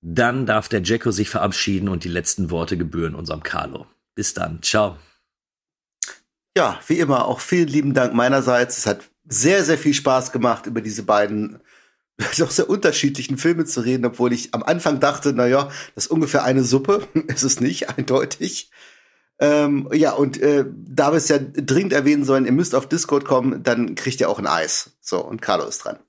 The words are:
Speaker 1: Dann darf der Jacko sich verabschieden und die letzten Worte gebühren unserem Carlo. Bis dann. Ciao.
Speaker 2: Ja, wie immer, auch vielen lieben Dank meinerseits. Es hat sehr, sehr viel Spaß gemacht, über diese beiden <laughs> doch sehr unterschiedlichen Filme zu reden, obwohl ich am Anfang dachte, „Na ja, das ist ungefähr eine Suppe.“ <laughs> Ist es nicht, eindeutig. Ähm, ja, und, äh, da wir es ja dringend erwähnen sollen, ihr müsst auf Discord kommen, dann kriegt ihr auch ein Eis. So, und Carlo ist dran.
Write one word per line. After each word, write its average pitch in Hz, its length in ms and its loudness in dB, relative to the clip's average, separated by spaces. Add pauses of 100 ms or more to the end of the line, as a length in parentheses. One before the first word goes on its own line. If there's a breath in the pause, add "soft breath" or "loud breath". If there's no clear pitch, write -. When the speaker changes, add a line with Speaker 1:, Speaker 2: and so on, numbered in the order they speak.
Speaker 1:
Dann 120 440 0
darf 107 240 0
der 104 120 0
Jacko 113 300 0
sich 98 180 -2
verabschieden 98 600 -2
und 87 160 -4
die 90 40 -4
letzten 85 400 -4
Worte 85 280 -2
gebühren 82 360 -4
unserem 80 300 -10
Carlo. - 440 -8 (280)
Bis - 180 -6
dann. 82 280 -6
Ciao. 101 360 0 (1600 loud breath)
Speaker 2:
Ja, 127 300 0
wie 160 120 2
immer, 139 260 2
auch 123 140 -2
vielen 175 280 2
lieben 143 260 0
Dank 123 200 2
meinerseits. 123 640 2
Es - 80 -4
hat - 240 -4 (160)
sehr, 180 360 2
sehr 156 140 2
viel 147 160 0
Spaß 131 380 2
gemacht, 117 340 0
über 117 160 -6
diese 107 220 -8
beiden 107 560 0 (580 soft breath)
<laughs> - 200 -6
doch 160 140 0
sehr - 180 0
unterschiedlichen 143 680 0
Filme 165 280 2
zu 131 160 -4
reden, 123 240 0
obwohl 120 280 2
ich 120 200 -8
am 117 100 -4
Anfang 151 360 0
dachte, 143 360 0
„Na 123 120 4
ja, 139 220 2 (260 loud breath)
das 104 100 -6
ist - 60 -4
ungefähr 160 320 2
eine 131 200 4
Suppe.“ 139 440 2 (100)
<laughs> 160 100 -4
Ist - 160 -2
es 135 160 0
nicht, 131 300 -2
eindeutig. 139 840 -2 (680 soft breath)
Ähm, 147 520 2
ja, 151 200 4
und, 131 280 0
äh, 143 300 2
da 139 420 0
wir 165 60 4
es 156 100 0
ja 143 120 4
dringend 143 540 0
erwähnen 143 300 4
sollen, 135 220 4
ihr 117 60 2
müsst 143 240 2
auf 131 120 0
Discord 147 380 0
kommen, 131 380 0
dann 117 320 0
kriegt - 260 -4
ihr 87 80 0
auch 104 80 -2
ein 98 80 -4
Eis. 80 560 -2
So, - 180 -4
und - 220 -10
Carlo 90 240 0
ist - 140 -10
dran. - 180 -10 (120)